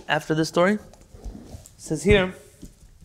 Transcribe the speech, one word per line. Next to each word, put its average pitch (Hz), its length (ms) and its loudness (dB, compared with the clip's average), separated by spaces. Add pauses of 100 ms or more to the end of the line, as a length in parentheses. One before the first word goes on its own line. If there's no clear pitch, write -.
after 156 260 -2
this 156 160 0
story? 180 240 4
It 208 60 -2 (960)
says 151 260 -6
here, 185 300 4 (720)